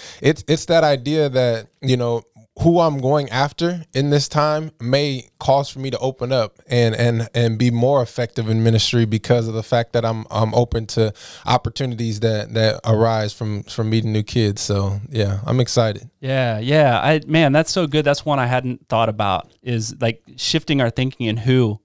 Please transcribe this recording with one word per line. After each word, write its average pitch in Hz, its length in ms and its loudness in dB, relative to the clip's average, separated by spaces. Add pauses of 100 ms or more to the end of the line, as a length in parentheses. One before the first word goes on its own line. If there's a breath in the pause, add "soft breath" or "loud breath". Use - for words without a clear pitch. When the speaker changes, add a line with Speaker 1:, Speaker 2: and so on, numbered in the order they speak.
(200 loud breath)
Speaker 1:
it's, 143 260 0
it's 156 200 0
that 165 180 4
idea 143 460 0
that, 123 380 0 (120)
you 127 160 2
know, 120 280 -2 (380)
who 170 160 6
I'm 160 200 2
going 135 320 0
after 165 520 -2 (120)
in 143 160 0
this 143 180 2
time 151 420 0 (100)
may 135 480 -2 (120)
cause 135 280 2
for 131 120 -12
me 135 100 -8
to 117 80 -4
open 131 320 -4
up 120 240 0 (140)
and, 120 260 2
and, 113 400 0
and 117 240 0
be 123 140 2
more 127 280 2
effective 117 480 -4
in 110 140 2
ministry 113 440 4
because 113 420 0
of 110 60 -6
the 110 100 -4
fact 117 300 -2
that 117 100 0
I'm, 113 260 -4
I'm 110 240 0
open 117 320 0
to 110 260 -2 (340 loud breath)
opportunities 120 720 -2
that, 110 340 -2
that 110 300 0
arise 110 480 2
from, 104 320 -6
from 110 260 -4
meeting 110 220 0
new 107 100 0
kids. 104 400 0
So, 101 380 -2 (100)
yeah, 101 340 -2
I'm 120 140 0
excited. 117 500 0 (120)
Speaker 2:
Yeah, 131 400 -2
yeah. 135 400 4
I, 156 260 2
man, 156 260 4
that's 160 200 2
so 175 160 -2
good. 151 160 0
That's 143 200 0
one 143 140 0
I 123 80 0
hadn't 127 420 -4
thought 113 200 2
about, 104 420 -2 (120)
is, 120 380 -6
like, 117 220 -2 (140)
shifting 143 440 -2
our 117 100 0
thinking 127 360 -4
and 110 140 -2
who 120 440 2